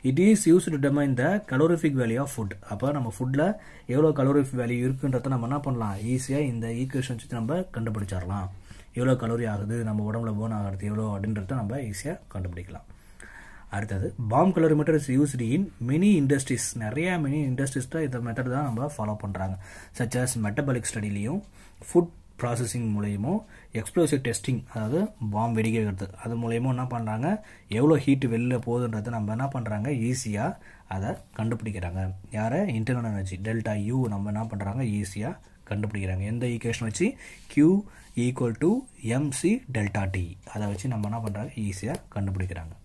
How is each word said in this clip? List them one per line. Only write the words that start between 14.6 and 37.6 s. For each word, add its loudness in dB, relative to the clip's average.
is 0
used 2
in 2
many 4
industries. 2
நிறைய -2
many 2
இண்டஸ்ட்ரீஸ்ல -2
இந்த -4
மெத்தட் -2
தான் 0
நம்ம -2
ஃபாலோ -4
பண்றாங்க. -4
Such -2
as 0
metabolic 0
ஸ்டடிலையும், -2
ஃபுட் 4
ப்ராசஸிங் -2
மூலயமோ, 0
எக்ஸ்ப்ளோசிவ் 2
டெஸ்டிங், -2
அதாவது 0
பாம் 0
வெடிக்க 2
வைக்கிறது, -2
அது -4
மூலயமா 0
என்ன -2
பண்றாங்க, -2
எவ்வளோ 6
ஹீட் 4
வெளில 0
போகுதுன்றதை -2
நம்ம -2
என்ன -2
பண்றாங்க, -4
ஈஸியா -2
அதை -2
கண்டுபிடிக்கிறாங்க. -4
யாரை? 0
இன்டர்னல் -2
எனர்ஜி -4
டெல்டா -2
யூ 0
நம்ம -4
என்ன -2
பண்றாங்க, -4
ஈஸியா -6
கண்டுபிடிக்கிறாங்க. -2
எந்த -2
ஈக்குவேஷன் -2
வச்சு? 2
Q 8